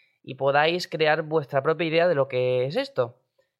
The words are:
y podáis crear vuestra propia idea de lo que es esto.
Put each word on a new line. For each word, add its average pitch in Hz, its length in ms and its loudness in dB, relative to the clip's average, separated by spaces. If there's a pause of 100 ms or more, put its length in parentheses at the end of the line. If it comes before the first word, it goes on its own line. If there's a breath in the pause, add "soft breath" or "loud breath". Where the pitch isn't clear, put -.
(220 soft breath)
y 135 120 -14
podáis 147 540 0
crear 156 340 0
vuestra 151 400 -2
propia 160 240 0
idea 165 220 2
de 170 60 2
lo 135 140 0
que 127 380 0
es 151 100 -6
esto. 240 420 -4 (420)